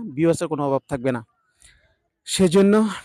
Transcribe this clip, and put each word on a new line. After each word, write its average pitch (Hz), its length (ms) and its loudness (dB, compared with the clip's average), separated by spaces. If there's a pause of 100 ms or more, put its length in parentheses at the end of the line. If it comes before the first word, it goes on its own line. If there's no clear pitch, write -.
(140)
ভিউয়ার্সের 165 380 0
কোনো 147 160 -6
অভাব 135 220 -2
থাকবে 131 260 -4
না। 113 40 -8 (1080)
সেজন্য 196 480 2 (300)